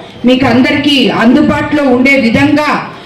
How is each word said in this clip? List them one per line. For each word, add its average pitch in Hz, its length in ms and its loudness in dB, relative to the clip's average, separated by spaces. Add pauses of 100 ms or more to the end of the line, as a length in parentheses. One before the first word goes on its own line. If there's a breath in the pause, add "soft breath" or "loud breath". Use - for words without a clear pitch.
(260 loud breath)
మీకు 254 200 2
అందరికీ 277 640 0
అందుబాటులో 294 720 0
ఉండే 262 380 2
విధంగా 277 680 0 (160)